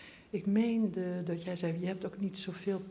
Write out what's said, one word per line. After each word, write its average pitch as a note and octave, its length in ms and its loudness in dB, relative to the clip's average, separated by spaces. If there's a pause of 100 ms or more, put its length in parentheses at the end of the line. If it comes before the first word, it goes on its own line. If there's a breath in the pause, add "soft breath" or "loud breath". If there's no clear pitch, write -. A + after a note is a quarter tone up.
(300 loud breath)
ik - 160 -2
meende G3+ 800 4
dat E3+ 200 -2
jij F3+ 120 -4
zei, E3 240 0
"Je F3+ 60 -2
hebt F#3+ 200 -2
ook F#3+ 140 -6
niet G3 180 -2
zoveel F#3+ 540 -2